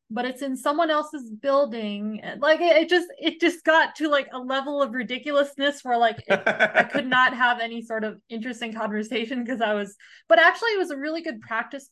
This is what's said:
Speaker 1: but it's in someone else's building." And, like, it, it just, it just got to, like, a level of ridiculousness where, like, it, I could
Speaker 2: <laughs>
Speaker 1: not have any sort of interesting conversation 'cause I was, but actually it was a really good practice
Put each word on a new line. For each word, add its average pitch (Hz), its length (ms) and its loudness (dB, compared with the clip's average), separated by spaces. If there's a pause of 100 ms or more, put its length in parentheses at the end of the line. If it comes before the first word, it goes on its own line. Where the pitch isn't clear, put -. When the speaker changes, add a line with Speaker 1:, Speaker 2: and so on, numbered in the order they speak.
Speaker 1:
but 240 160 -4
it's 254 160 -6
in 269 160 -4
someone 311 320 0
else's 302 400 -4
building." 214 920 -2
And, - 180 -12
like, 311 180 4
it, 339 160 6
it 320 140 4
just, 349 180 4 (120)
it 330 200 -2
just 349 240 2
got 320 340 4
to, 311 100 -2
like, 285 240 0
a 254 80 -12
level 269 420 -2
of 240 120 0
ridiculousness 277 920 -2
where, 240 160 0
like, 226 280 2
it, 190 200 0 (280)
I 202 100 6
could - 200 -4
Speaker 2:
<laughs> 254 120 0
Speaker 1:
not 254 180 4
have 240 240 2
any 233 240 -6
sort 220 200 -6
of 214 160 -8 (100)
interesting 226 440 -8
conversation 220 720 -4
'cause 226 160 -4
I 214 140 0
was, 202 200 -6 (320)
but 330 120 6
actually 359 300 4
it 415 100 0
was 359 100 -2
a 285 80 -8
really 311 240 -6
good 311 200 -8
practice 233 500 -8